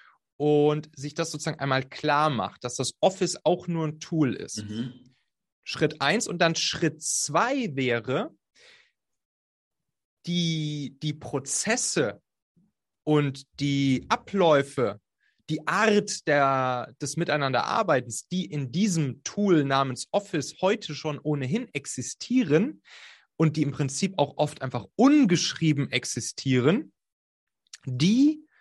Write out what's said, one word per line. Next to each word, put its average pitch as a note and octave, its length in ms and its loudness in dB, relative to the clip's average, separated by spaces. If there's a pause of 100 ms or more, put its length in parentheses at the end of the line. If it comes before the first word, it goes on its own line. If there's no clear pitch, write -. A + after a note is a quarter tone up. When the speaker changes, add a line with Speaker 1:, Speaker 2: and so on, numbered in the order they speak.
(360)
Speaker 1:
und D3+ 580 2
sich C#3+ 200 -12
das E3 160 -4
sozusagen - 300 -8
einmal C3+ 240 0
klar D3+ 440 0
macht, G#2+ 360 -4
dass B2 100 -8
das - 260 -4
Office F#3 440 0
auch F3 240 0
nur E3 180 -2
ein D3+ 140 -8
Tool D3+ 340 0
ist. - 300 -10
Speaker 2:
Mhm. A2+ 400 -10 (600)
Speaker 1:
Schritt - 340 -2
eins. D3+ 280 0
Und F3 100 -6
dann E3 160 2
Schritt - 480 -2
zwei A3 720 -2
wäre, B2+ 600 -2 (1900)
die, D#3 760 -4
die D#3 100 -2
Prozesse D3+ 1120 -4 (800)
und D3 420 0 (140)
die C#3 480 2
Abläufe, C#3+ 920 2 (500)
die D#3 160 -6
Art G3+ 600 2
der, C3+ 760 2
des C#3 160 -6
Miteinanderarbeitens, C#3 1120 0
die F#3 180 -4
in C#3+ 260 -6
diesem E3 500 0
Tool F#3 420 2
namens C3+ 460 0
Office E3+ 500 -4
heute F#3+ 340 0
schon D3 240 -6
ohnehin D3+ 540 -4
existieren F#3 1080 -2 (540)
und D#3 200 2
die D#3 60 0
im C#3+ 100 0
Prinzip E3+ 460 -4
auch C#3+ 200 -2
oft D3 240 -2
einfach B2 240 -6 (100)
ungeschrieben F3 960 4
existieren, B2+ 1000 0 (920)
die A3 580 2 (180)